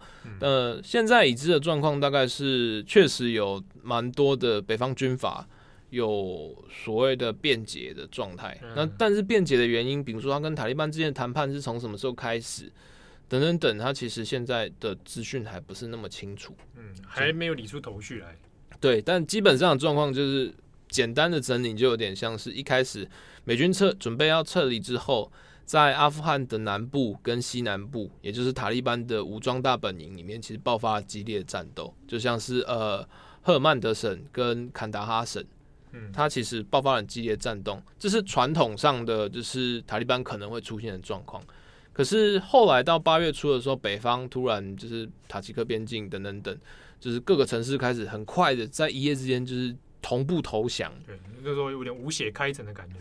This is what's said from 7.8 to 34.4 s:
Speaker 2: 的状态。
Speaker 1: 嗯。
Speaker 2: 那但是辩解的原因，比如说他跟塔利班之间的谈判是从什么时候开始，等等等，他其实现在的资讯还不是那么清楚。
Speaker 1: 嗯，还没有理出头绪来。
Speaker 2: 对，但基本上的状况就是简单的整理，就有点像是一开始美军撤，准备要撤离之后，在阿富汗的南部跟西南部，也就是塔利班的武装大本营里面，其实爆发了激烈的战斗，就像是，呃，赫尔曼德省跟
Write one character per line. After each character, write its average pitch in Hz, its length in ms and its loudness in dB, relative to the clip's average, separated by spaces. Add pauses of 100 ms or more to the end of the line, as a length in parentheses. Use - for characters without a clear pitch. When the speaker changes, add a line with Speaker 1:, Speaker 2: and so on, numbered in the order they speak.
Speaker 2:
的 71 140 -12
状 98 280 -8
态。 90 280 -12
Speaker 1:
嗯。 117 140 -14
Speaker 2:
那 156 100 0 (100)
但 214 180 4
是 214 60 2
辩 196 240 2
解 135 140 4
的 120 80 4
原 117 200 2
因， 143 160 -2
比 123 100 -8
如 110 80 -8
说 135 120 -2
他 147 80 0
跟 156 140 -2
塔 131 120 -4
利 120 60 0
班 156 180 -2
之 156 60 -6
间 160 120 0
的 143 40 -2
谈 123 180 -4
判 139 220 -2
是 143 80 -6
从 120 180 -4
什 120 120 -6
么 101 80 -8
时 131 80 -2
候 127 80 0
开 117 260 -2
始， - 320 -12 (560)
等 127 140 0
等 170 160 4
等， 127 180 2
他 123 160 0
其 127 160 -6
实 113 160 -6
现 120 220 -4
在 117 340 -2
的 101 140 -2 (100)
资 - 180 -10
讯 120 220 -6
还 101 160 -12
不 - 140 -16
是 117 140 -10
那 117 100 -10
么 104 100 -10
清 101 260 -12
楚。 - 220 -16 (200)
Speaker 1:
嗯， 107 180 -18 (120)
还 139 240 0
没 165 140 -2
有 165 80 0
理 120 140 -8
出 110 120 -12
头 104 220 -10
绪 110 200 -10
来。 85 140 -16 (460)
Speaker 2:
对， 120 220 6
但 165 240 2
基 214 120 -2
本 180 200 8
上 170 140 6
的 131 60 4
状 147 160 2
况 147 160 2
就 135 140 0
是 135 300 -2 (340)
简 117 240 0
单 156 180 4
的 165 80 0
整 123 240 0
理， 117 120 -2
就 120 140 4
有 117 80 4
点 101 200 -2
像 113 220 -6
是 113 120 -12
一 131 120 -8
开 131 200 2
始 104 240 -6 (380)
美 117 100 0
军 156 180 4
撤， 190 220 4
准 117 220 -6
备 147 100 4
要 160 160 4
撤 160 240 0
离 117 140 0
之 123 160 -2
后， 113 340 0 (340)
在 147 300 4
阿 147 140 4
富 151 140 -6
汗 143 240 0
的 113 120 -4
南 107 280 -2
部 127 360 0
跟 120 180 -2
西 123 220 -6
南 101 240 -2
部， 110 240 -8 (120)
也 101 100 -6
就 120 100 -4
是 127 100 2
塔 120 180 -4
利 123 100 -2
班 120 260 -2
的 110 160 -2
武 101 160 -8
装 127 220 -2
大 127 160 2
本 95 240 -4
营 90 160 -14
里 82 60 -14
面， 104 180 -12
其 110 140 -12
实 104 80 -10
爆 120 160 0
发 113 160 0
了 104 80 -2
激 104 200 -12
烈 104 160 -4
的 90 60 -6
战 98 300 -8
斗， - 200 -12 (120)
就 120 120 -6
像 117 220 -2
是， 123 200 -2
呃， 107 460 -2 (360)
赫 180 120 4
尔 143 40 4
曼 139 200 4
德 113 140 0
省 101 300 -4 (100)
跟 120 380 -2